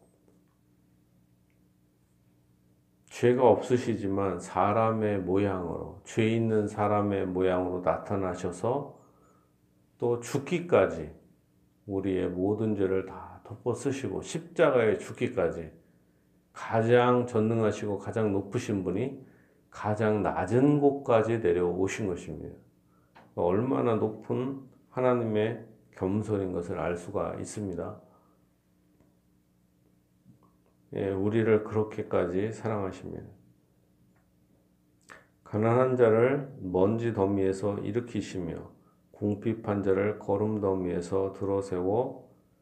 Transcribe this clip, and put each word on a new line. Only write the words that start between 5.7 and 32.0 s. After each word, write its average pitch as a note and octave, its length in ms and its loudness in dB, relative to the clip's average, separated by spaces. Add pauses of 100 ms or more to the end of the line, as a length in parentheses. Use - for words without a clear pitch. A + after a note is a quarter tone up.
죄 - 240 0
있는 A2 400 2
사람의 G2+ 600 0
모양으로 F2+ 560 0
나타나셔서 F#2+ 1200 -2 (1000)
또 A#2+ 160 0
죽기까지 A2 960 0 (720)
우리의 F#2+ 420 -2
모든 G#2 460 0
죄를 F#2+ 320 0
다 - 380 -16
덮어 A2+ 280 -6
쓰시고 A2+ 480 -4
십자가에 C3+ 800 2
죽기까지 E2+ 720 -4 (800)
가장 B2 720 4
전능하시고 A2 720 0
가장 G#2+ 340 -2
높으신 G2+ 500 -2
분이 G#2+ 420 -4 (460)
가장 G#2+ 540 0
낮은 A#2 560 4
곳까지 A#2 580 4
내려오신 F2+ 680 0
것입니다. D#2+ 480 -8 (800)
얼마나 A#2 580 2
높은 A#2+ 680 -4 (280)
하나님의 A#2+ 720 0 (300)
겸손인 G2 580 -2
것을 F2 280 -6
알 E2+ 160 -2
수가 F2 400 -6
있습니다. G2 640 -8 (3000)
예, G2 160 -2
우리를 G#2+ 520 2
그렇게까지 G2+ 880 -2